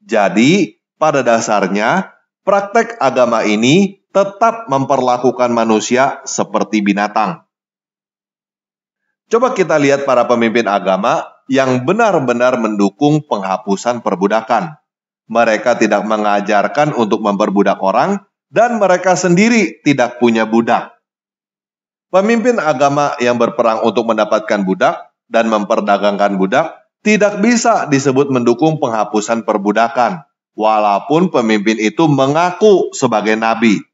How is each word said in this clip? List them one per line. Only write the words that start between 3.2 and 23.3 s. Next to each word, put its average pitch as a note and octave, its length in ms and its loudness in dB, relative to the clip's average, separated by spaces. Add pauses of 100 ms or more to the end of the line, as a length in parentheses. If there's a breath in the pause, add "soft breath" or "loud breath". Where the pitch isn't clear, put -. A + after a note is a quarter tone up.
ini B2+ 560 2 (160)
tetap G3 560 -2
memperlakukan B2+ 800 0
manusia A#2 720 0
seperti G#2 560 -4
binatang. G2+ 640 -2 (1800)
Coba A#3+ 240 0
kita E3 240 0
lihat C#3 320 2
para B2 160 2
pemimpin A#2 400 0
agama G2 640 0 (240)
yang C3 320 0
benar-benar C3+ 720 0
mendukung A2+ 720 0
penghapusan G2 720 -4
perbudakan. G2+ 800 -2 (480)
Mereka A2+ 480 0
tidak G#2 320 0
mengajarkan G#2 880 0
untuk A2 240 0
memperbudak G2+ 640 0
orang, C#3 400 -2 (240)
dan A3+ 320 0
mereka F3+ 400 2
sendiri G3 640 2
tidak B2+ 400 0
punya A2+ 240 2
budak. A2+ 480 -2 (1120)
Pemimpin A3 560 0
agama C#3+ 560 0
yang A#2+ 160 0